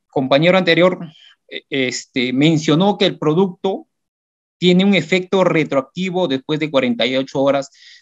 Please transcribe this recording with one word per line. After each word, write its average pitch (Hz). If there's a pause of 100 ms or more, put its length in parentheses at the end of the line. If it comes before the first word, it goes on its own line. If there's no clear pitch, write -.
compañero 147
anterior, 175 (400)
eh, -
este, 127
mencionó 160
que 202
el 170
producto 190 (720)
tiene 180
un 202
efecto 185
retroactivo 170
después 135
de 151
cuarenta 123
y 127
ocho 135
horas 139 (320)